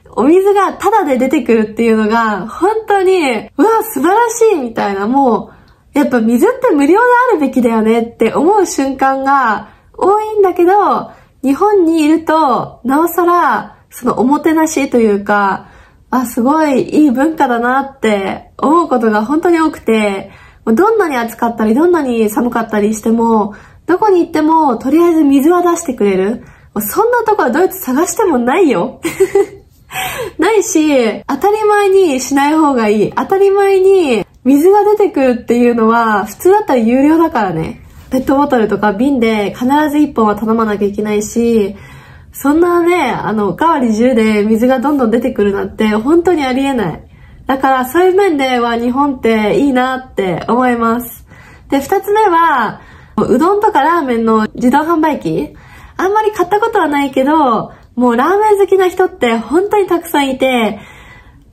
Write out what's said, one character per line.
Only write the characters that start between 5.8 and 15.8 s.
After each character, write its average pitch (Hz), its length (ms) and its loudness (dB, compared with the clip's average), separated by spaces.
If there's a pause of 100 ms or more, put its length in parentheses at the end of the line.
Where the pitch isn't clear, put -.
う、 - 20 -2
や 285 60 2
っ - 40 0
ぱ 247 120 0
水 233 260 2
っ 453 40 4 (100)
て 440 160 2
無 277 100 2
料 359 140 4
で 494 60 4 (260)
あ - 40 2
る 311 40 0
べ 262 120 -2
き 262 100 0
だ 240 80 2
よ 220 140 0
ね 226 180 2
っ 226 160 -8
て 226 160 0
思 311 200 2
う 392 120 2
瞬 269 320 -4
間 269 260 0
が 269 460 0 (280)
多 403 220 2
い 427 200 -4
ん - 20 4
だ 370 120 2
け 349 120 0
ど、 359 460 0 (320)
日 269 100 2
本 381 320 2
に 330 180 2
い 294 40 2
る 320 180 2
と、 302 580 -2
な 277 160 0
お 339 80 0
さ 349 160 -2
ら、 330 520 0 (160)
そ - 160 -8
の - 120 -2
お 214 60 2
も 285 140 2
て 320 140 0
な 320 140 2
し 269 220 -2
と 247 80 0
い 220 140 2
う 202 120 -2
か、 202 440 -2 (420)